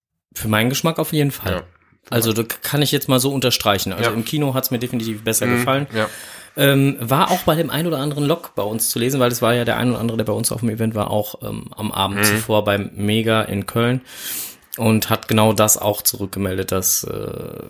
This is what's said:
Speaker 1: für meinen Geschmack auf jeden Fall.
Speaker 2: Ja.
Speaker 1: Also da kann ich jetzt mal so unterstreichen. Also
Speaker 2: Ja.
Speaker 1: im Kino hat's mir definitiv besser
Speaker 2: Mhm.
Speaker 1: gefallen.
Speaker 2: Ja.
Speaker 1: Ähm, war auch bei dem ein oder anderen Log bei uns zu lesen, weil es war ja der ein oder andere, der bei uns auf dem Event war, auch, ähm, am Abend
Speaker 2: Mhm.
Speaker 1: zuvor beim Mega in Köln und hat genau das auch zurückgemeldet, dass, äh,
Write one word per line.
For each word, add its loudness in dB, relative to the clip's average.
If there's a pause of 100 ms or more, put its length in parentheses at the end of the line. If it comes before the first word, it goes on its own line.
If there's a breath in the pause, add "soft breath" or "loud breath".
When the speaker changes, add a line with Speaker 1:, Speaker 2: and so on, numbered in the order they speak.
(340)
Speaker 1:
für -6
meinen 4
Geschmack 0
auf -2
jeden 2
Fall. -6
Speaker 2:
Ja. -4 (460)
Speaker 1:
Also 2
da 0
kann -2
ich 2
jetzt 0
mal 4
so 0
unterstreichen. 0
Also 0
Speaker 2:
Ja. -2
Speaker 1:
im -4
Kino 0
hat's -2
mir 0
definitiv -4
besser 0
Speaker 2:
Mhm. 2
Speaker 1:
gefallen. 0
Speaker 2:
Ja. 0 (460 loud breath)
Speaker 1:
Ähm, 4
war 2
auch 2
bei 2
dem 0
ein -2
oder 0
anderen -2
Log -2
bei -2
uns -2
zu -4
lesen, 2
weil 4
es -4
war 4
ja 2
der 2
ein 2
oder 0
andere, -2
der 0
bei 0
uns -2
auf -4
dem 0
Event 0
war, -2
auch, -2
ähm, -8
am -6
Abend -2
Speaker 2:
Mhm. 2
Speaker 1:
zuvor 2
beim 0
Mega 2
in -4
Köln 0 (760 loud breath)
und 2
hat -2
genau 4
das 4
auch 0
zurückgemeldet, -4
dass, 0
äh, -8 (100)